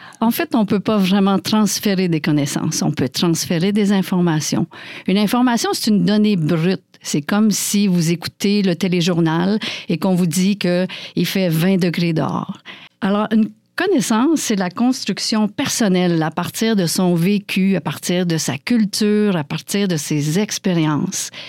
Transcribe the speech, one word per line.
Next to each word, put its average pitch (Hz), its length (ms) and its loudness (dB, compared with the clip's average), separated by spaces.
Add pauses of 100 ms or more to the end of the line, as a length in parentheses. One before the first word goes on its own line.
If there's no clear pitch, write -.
(200)
En 233 120 0
fait, 330 240 -2
on 214 100 2
peut 202 140 0
pas 214 180 0
vraiment 196 400 2
transférer 196 720 0
des 160 120 0
connaissances. 147 640 -2
On 151 80 0
peut 139 180 -2
transférer 175 600 0
des 202 220 2
informations. 175 760 0 (400)
Une 190 100 2
information, 240 560 2
c'est 233 200 0
une 185 120 4
donnée 208 300 2
brute. 165 480 0 (180)
C'est - 220 -4
comme 208 300 2
si 202 340 0
vous 175 240 2
écoutez 202 520 0
le 185 120 2
téléjournal 175 840 0 (280)
et 165 100 -2
qu'on 185 180 0
vous 180 100 2
dit 185 320 0
que 180 300 0 (260)
il 180 100 0
fait 185 240 0
vingt 170 280 2
degrés 170 360 0
dehors. - 460 -4 (420)
Alors, 202 300 0
une 220 220 2 (260)
connaissance, 285 640 2
c'est - 160 -2
la 185 140 -2
construction 220 760 -2
personnelle 185 800 0
à 160 80 -2
partir 220 420 -2
de 185 120 2
son 180 280 2
vécu, 190 640 0
à 165 40 -2
partir 175 460 -2
de 165 100 0
sa 147 220 -4
culture, 208 800 0
à 151 80 -2
partir 202 420 -4
de 175 100 0
ses 151 440 -2
expériences. 170 880 -2 (180)